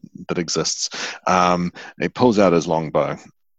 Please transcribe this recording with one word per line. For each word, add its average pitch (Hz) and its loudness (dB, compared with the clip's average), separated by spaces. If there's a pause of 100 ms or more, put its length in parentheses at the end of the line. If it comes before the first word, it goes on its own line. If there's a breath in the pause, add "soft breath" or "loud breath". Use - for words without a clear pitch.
(280)
that 85 -4
exists. 80 -4 (380 loud breath)
Um, 90 2 (300 loud breath)
he 87 -2
pulls 117 2
out 95 6
his 80 2
longbow 78 -2 (400)